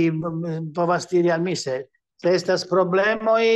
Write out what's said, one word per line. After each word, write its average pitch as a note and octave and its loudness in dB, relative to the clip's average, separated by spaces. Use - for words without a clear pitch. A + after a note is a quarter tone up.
mm, D#3+ -6
povas F3+ 0
diri F3 2
al E3 0
mi, F3+ -2
se, C3+ -6
se - 0
estas F3+ 0
problemoj, G#3 2